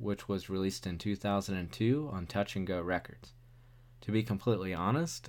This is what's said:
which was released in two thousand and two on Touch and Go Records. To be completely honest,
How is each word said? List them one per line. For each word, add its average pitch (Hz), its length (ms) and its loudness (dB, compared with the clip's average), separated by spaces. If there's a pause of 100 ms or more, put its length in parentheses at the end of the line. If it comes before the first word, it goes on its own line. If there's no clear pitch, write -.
which 104 260 -2
was 98 220 -2
released 95 380 0
in 90 100 -2
two 104 180 0
thousand 98 420 0
and 87 140 -4
two 139 400 2
on 92 140 -4
Touch 101 320 0
and 95 100 -2
Go 90 140 0
Records. - 540 -2 (640)
To - 100 -6
be 110 120 4
completely 98 500 0
honest, 117 560 0